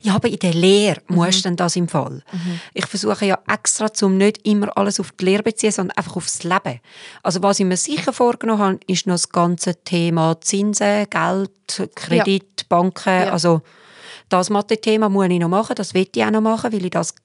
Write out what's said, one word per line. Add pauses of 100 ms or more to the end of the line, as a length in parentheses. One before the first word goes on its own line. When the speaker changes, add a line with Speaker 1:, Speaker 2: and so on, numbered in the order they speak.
Speaker 1:
«Ja,
aber
in
der
Lehre
Speaker 2:
Mhm.
Speaker 1:
musst
du
denn
das
im
Fall.» (100)
Speaker 2:
Mhm. (160)
Speaker 1:
Ich
versuche
ja (120)
extra,
zum
nicht
immer
alles
auf
die
Lehre
zu
beziehen,
sondern
einfach
aufs
Leben. (420)
Also
was
ich
mir
sicher
vorgenommen
habe,
ist
noch
das
ganze (100)
Thema
Zinsen,
Geld,
Kredit, (160)
Speaker 2:
Ja.
Speaker 1:
Banken,
Speaker 2:
Ja.
Speaker 1:
also (680)
das
Mathe-Thema
muss
ich
noch
machen,
das
will
ich
auch
noch
machen,
weil
ich
das (120)